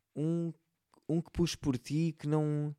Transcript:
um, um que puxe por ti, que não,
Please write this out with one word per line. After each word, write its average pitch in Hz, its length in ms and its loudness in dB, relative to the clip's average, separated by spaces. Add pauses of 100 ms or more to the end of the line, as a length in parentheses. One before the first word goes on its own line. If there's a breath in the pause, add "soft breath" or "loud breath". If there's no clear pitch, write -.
(160 soft breath)
um, 165 380 0 (560)
um 165 120 2
que - 100 -10
puxe - 260 0
por 135 200 0
ti, 156 400 -2
que 147 100 -8
não, 151 520 0